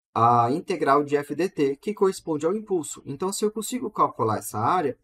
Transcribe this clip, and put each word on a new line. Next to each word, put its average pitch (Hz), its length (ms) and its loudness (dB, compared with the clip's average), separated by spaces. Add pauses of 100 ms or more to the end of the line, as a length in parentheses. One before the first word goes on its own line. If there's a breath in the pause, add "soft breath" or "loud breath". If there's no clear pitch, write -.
(140)
à 117 360 4
integral 147 540 2
de 139 100 -4
F 143 200 0
D 170 140 0
T, 139 280 0
que 208 180 -6
corresponde 165 500 0
ao 180 120 0
impulso. 190 500 -4
Então, 160 260 -6
se - 120 -4
eu 208 80 0
consigo 233 380 -6
calcular 117 480 0
essa - 200 -8
área, 147 460 0